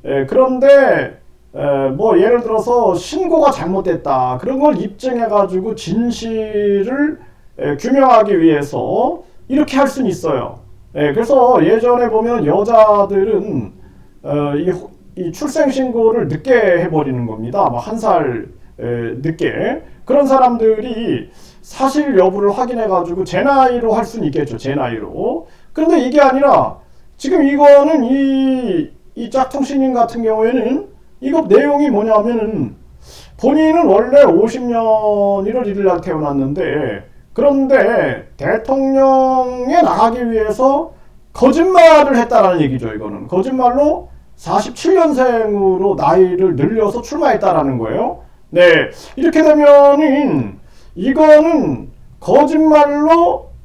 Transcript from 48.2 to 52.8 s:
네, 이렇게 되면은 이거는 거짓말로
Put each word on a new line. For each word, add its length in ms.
네, 400
이렇게 300
되면은 1120
이거는 960
거짓말로 1300